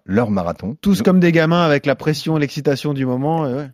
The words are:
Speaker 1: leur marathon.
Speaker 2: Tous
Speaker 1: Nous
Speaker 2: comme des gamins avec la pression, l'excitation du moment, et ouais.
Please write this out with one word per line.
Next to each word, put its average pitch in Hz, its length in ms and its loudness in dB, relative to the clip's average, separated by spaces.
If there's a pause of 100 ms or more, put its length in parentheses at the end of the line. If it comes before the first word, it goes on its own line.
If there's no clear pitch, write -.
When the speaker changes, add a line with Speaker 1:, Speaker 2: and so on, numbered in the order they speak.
Speaker 1:
leur 104 240 0
marathon. 90 500 -4
Speaker 2:
Tous 196 200 2
Speaker 1:
Nous 214 40 0
Speaker 2:
comme 185 160 4
des 175 100 4
gamins 165 320 4
avec 147 220 2
la 139 100 2
pression, 156 440 -2
l'excitation 147 560 -2
du 135 100 -4
moment, 143 420 -2
et 123 60 -4
ouais. 143 220 -6